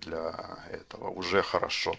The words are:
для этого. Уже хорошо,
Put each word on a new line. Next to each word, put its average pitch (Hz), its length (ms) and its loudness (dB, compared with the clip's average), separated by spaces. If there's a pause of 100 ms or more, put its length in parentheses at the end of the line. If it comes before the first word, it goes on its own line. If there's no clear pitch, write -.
для 82 580 -4 (120)
этого. - 380 -8
Уже 92 340 4
хорошо, - 560 2